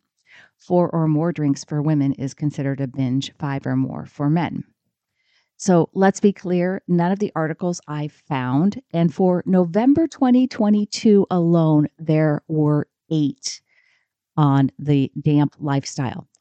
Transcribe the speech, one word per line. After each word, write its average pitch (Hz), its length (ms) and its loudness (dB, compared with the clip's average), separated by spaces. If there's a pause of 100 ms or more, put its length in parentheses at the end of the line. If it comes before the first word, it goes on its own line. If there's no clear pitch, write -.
(580)
Four 175 320 0
or 160 180 0
more 160 240 0
drinks 143 320 -2
for 151 180 -4
women 143 320 0
is 135 220 -8
considered 139 440 -4
a 139 80 -4
binge, 131 520 -4
five 139 260 -6
or 131 100 -2
more 131 300 -4
for 143 240 -4
men. 160 340 -2 (920)
So 175 360 2
let's 196 260 2
be 202 140 2
clear, 180 540 -4
none 175 240 0
of 196 60 -2
the 208 180 -6
articles 160 520 -4
I 151 220 -8
found, 143 680 -2 (120)
and 170 200 0
for 180 360 0
November 208 600 2
twenty 254 400 2
twenty-two 208 840 2
alone, 165 560 2 (100)
there 156 500 0
were 151 400 0 (220)
eight 151 500 -4 (760)
on 139 420 2
the 143 400 0
damp 147 400 2
lifestyle, 139 680 -6 (160)